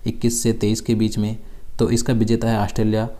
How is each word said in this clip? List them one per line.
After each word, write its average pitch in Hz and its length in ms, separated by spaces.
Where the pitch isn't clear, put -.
इक्कीस 117 360
से 113 100
तेईस 110 280
के 117 140
बीच 110 220
में, 107 200
तो 233 100
इसका 120 240
विजेता 113 360
है 110 100
ऑस्ट्रेलिया 107 500